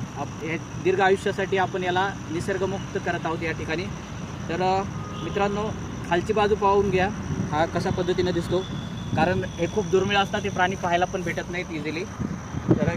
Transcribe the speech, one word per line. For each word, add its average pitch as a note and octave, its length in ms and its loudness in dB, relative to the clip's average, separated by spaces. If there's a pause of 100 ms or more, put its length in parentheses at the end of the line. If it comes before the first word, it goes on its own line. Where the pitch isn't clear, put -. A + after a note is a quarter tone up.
(180)
आप-, C#3+ 260 -6
हे D#3+ 140 -2 (260)
दीर्घ F#3 160 4
आयुष्यासाठी F#3+ 580 2
आपण F#3 260 0
याला F#3 260 2 (200)
निसर्गमुक्त F#3+ 760 -2
करत F#3+ 180 0
आहोत D#3+ 180 -2
या D#3+ 100 -2
ठिकाणी. D#3+ 320 -4 (640)
तर, E3+ 140 0
अ, F#3+ 200 4 (400)
मित्रांनो, G3+ 480 0 (400)
खालची F3 220 2
बाजू G#3 220 4
पाहून G3+ 360 4
घ्या, F#3 180 4 (420)
हा D#3 160 4
कशा F3 240 0
पद्धतीनं F3+ 400 0
दिसतो, F3 300 0 (560)
कारण F3+ 280 4
हे E3+ 220 -2
खूप F#3+ 200 0
दुर्मिळ F#3+ 300 4
असतात, G3 240 2
हे G3 80 -2
प्राणी F#3 280 2
पाहायला F3 280 2
पण F#3 180 -2
भेटत E3+ 280 -2
नाहीत F3 200 -4
इझिली. D#3 340 -4 (640)
तर D#3+ 280 4